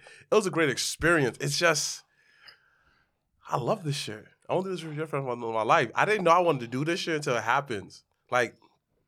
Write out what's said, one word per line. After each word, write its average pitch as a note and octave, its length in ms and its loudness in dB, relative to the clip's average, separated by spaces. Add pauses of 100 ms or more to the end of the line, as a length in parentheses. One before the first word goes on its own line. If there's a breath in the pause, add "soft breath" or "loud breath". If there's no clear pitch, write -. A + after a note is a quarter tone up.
(320 soft breath)
It - 40 6
was G#3+ 100 4
a F#3 40 -2
great D#3 200 2
experience. B2+ 680 2
It's C#3+ 180 -4
just, D#3+ 460 0 (1500 soft breath)
I D#3 80 -2
love F#3 260 -4
this C#3+ 120 -4
shit. G#2+ 300 -10 (240)
I - 40 -2
want F3+ 120 -2
to F#3+ 100 -6
do D#3+ 200 -10
this D#3 140 -8
for D3 120 -4
my, B2 140 -4
my A2+ 280 -2
life. B2+ 320 4
I C3+ 100 2
didn't G3+ 180 0
know E3+ 80 6
I E3+ 80 8
wanted D#3+ 220 2
to A#2 60 -8
do B2+ 180 -6
this E3+ 140 -2
shit F3 160 -4
until D3 200 -2
it A2+ 80 -2
happens. A#2 600 -4 (280)
Like, A#2+ 240 0 (520)